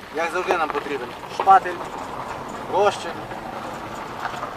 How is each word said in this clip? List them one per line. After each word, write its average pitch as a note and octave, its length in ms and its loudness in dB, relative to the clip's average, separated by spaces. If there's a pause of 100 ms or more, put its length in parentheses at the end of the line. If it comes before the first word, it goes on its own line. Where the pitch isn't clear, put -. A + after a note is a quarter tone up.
(140)
Як E3 180 0
завжди, F#3 260 2
нам D3+ 100 2
потрібен C#3+ 400 -4 (260)
шпатель, F3+ 400 8 (1000)
розчин F3+ 400 2 (1400)